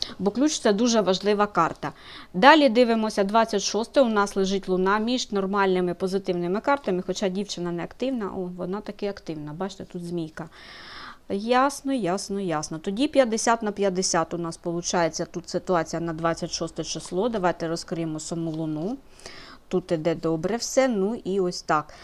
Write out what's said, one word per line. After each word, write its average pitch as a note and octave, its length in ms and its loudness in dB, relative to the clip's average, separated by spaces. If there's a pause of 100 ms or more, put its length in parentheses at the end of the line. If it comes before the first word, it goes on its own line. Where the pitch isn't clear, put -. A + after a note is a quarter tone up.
(180)
бо F#3+ 120 0
ключ — C#4+ 300 2
це A3 120 6
дуже A3+ 280 4
важлива G3+ 460 2
карта. D#3+ 460 0 (420)
Далі C#4 340 10
дивимося, A3 560 2
двадцять G#3+ 380 2
шосте, A#3 380 0
у B3 80 6
нас G3+ 280 2
лежить F#3+ 320 0
луна F#3+ 300 2
між A#3+ 340 -2
нормальними F#3+ 600 2
позитивними F#3 680 -2
картами, A3+ 460 0
хоча F#3+ 220 -2
дівчина F3+ 440 -4
не E3+ 120 -4
активна, A#3+ 520 -4
о, F3+ 200 -6
вона F#3 240 -6
таки G#3 260 -8
активна, D#3 460 -8
бачите, F#3 320 -8
тут F3 200 -10
змійка. D#3+ 440 -6 (840)
Ясно, B3 600 0
ясно, G3 480 -2
ясно. D#3+ 380 -4
Тоді G#3 300 -2
п'ятдесят A3+ 540 2
на G#3+ 100 -2
п'ятдесят F#3 600 0
у E3+ 40 -2
нас E3 180 -6
получається E3+ 680 -2
тут - 240 -10
ситуація E3+ 520 0
на E3+ 120 -4
двадцять E3 380 -2
шосте E3 340 -6
число. - 440 -2
Давайте F3+ 400 0
розкриємо E3 520 -4
саму E3 300 -4
луну. D#3+ 460 -4 (720)
Тут F3+ 240 -2
іде E3 220 0
добре E3 420 -2
все, C4 320 2
ну G#3+ 360 0
і F#3+ 160 -2
ось F3+ 220 -2
так. D3+ 420 0